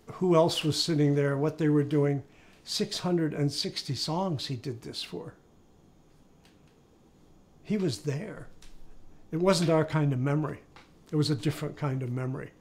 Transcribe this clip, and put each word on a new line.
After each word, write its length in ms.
who 240
else 260
was 180
sitting 340
there, 240
what 180
they 140
were 140
doing. 380
Six 340
hundred 340
and 180
sixty 440
songs 520
he 100
did 260
this 200
for. 320
He 160
was 240
there. 460
It 60
wasn't 320
our 160
kind 260
of 60
memory. 420
It 60
was 140
a 40
different 440
kind 240
of 100
memory. 380